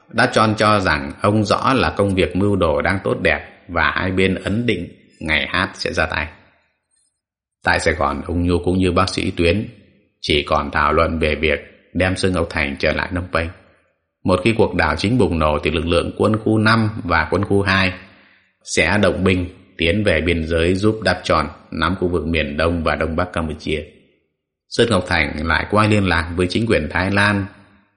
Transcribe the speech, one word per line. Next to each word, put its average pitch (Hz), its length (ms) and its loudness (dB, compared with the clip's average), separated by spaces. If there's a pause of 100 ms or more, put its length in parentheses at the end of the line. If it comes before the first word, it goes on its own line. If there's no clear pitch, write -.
(120)
Đáp 120 220 2
Tròn 110 240 4
cho 107 220 4
rằng 78 320 0 (100)
ông 107 220 2
rõ 101 300 2
là 92 160 2
công 98 260 0
việc 90 200 0
mưu 101 200 2
đồ 80 260 2
đang 90 220 0
tốt - 180 -2
đẹp - 460 -2
và 82 280 0
hai 92 160 -2
bên 95 240 2
ấn 110 300 -2
định 90 220 -2 (320)
ngày 76 300 -2
hát 92 240 0
sẽ - 200 -6
ra 80 120 0
tay. 78 220 -4 (1400)
Tại 87 160 2
Sài 80 140 0
Gòn, 71 320 -2
ông 87 180 -2
Nhu 87 160 2
cũng 90 180 0
như 92 140 2
bác 90 180 2
sĩ 85 220 -4
Tuyến 95 360 0 (540)
chỉ 76 220 0
còn 73 280 -2
thảo 76 220 2
luận 80 260 0
về 76 160 0
việc 73 240 0 (340)
đem 90 220 0
Sơn 95 180 0
Ngọc 85 160 0
Thành 71 300 -4
trở 78 140 0
lại 78 180 -4
Phnom 90 220 -4
Penh. 82 160 -2 (720)
Một 92 200 2
khi 117 140 2
cuộc 92 180 2
đảo 80 200 0
chính 107 220 0
bùng 85 220 2
nổ 76 240 2
thì - 80 0
lực 78 140 -2
lượng 85 320 0
quân 104 200 2
khu 110 200 0
năm 110 320 2 (140)
và 82 280 0
quân 92 120 0
khu 101 180 2
hai 95 320 0 (720)
sẽ 87 380 0
động 90 220 2
binh 92 260 0 (280)
tiến 90 260 0
về 85 180 2
biên 82 220 0
giới 82 320 2
giúp 107 280 0
Đáp 90 200 0
Tròn 78 240 2 (240)
nắm 80 280 -2
khu 92 80 0
vực 85 180 -2
miền 76 320 -2
Đông 82 260 0
và 78 120 0
Đông 80 200 -4
Bắc 87 180 -4
Campuchia. 78 500 -6 (920)
Sơn 120 120 4
Ngọc 95 180 2
Thành 76 400 -2
lại 78 240 0
qua 107 160 4
liên 104 200 2
lạc 85 280 0
với 90 140 2
chính 107 180 -2
quyền 76 220 0
Thái 92 220 -2
Lan 101 340 2 (520)